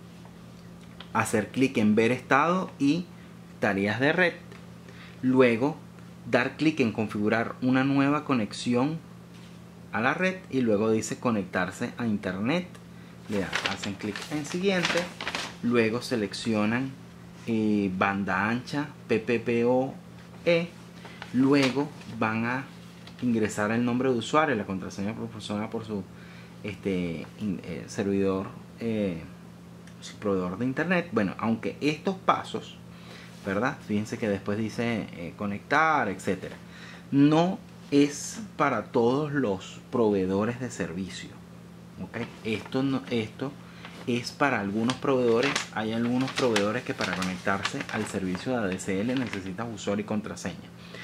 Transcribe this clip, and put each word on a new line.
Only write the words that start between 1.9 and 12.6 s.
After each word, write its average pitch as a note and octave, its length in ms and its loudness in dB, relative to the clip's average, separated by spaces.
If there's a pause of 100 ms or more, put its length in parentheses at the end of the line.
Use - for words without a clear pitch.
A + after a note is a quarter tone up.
ver A2+ 160 6
estado D#3 680 2
y D#3 260 4 (540)
tareas G#2 400 2
de C#3+ 140 6
red, E3+ 200 4 (880)
luego B2+ 560 6 (520)
dar B2 280 2
clic D#3 220 4
en A#2 120 4
configurar G#2+ 680 2
una C3 220 4
nueva C#3 420 4
conexión B2 720 2 (960)
a G#2 80 0
la C3 140 4
red F#3 220 0 (120)
y C3 120 2
luego A2 300 4
dice A2 280 0
conectarse G2 800 -2
a A#2+ 100 -2
internet, G#2+ 600 0 (600)